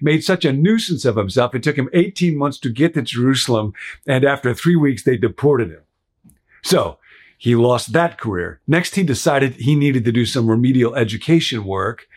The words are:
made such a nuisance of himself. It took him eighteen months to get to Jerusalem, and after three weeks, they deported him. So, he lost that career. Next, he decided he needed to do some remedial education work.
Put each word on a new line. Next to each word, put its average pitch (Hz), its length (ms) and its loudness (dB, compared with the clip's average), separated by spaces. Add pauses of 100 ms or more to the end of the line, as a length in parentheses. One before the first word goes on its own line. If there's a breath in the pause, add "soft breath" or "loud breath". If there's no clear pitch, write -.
made 151 240 0
such 185 200 -2
a 143 80 2
nuisance 180 520 0
of 113 120 2
himself. 113 380 0
It 120 80 -4
took 147 140 -2
him 139 160 -4
eighteen 175 440 0
months 139 240 -2
to 127 100 -4
get 147 240 0
to 143 80 -2
Jerusalem, 117 720 0 (320 loud breath)
and 135 200 0
after 139 280 0
three 170 240 2
weeks, 143 280 0
they 127 120 2
deported 117 540 0
him. 78 120 -20 (800 soft breath)
So, 117 340 0 (400 soft breath)
he 120 160 2
lost 117 380 2
that 170 240 0
career. 87 500 -8
Next, 165 280 0
he 196 80 0
decided 139 540 0
he 139 180 0
needed 139 320 2
to 120 40 0
do 120 140 2
some 113 240 -2
remedial 120 460 2
education 117 720 -2
work. 95 500 -6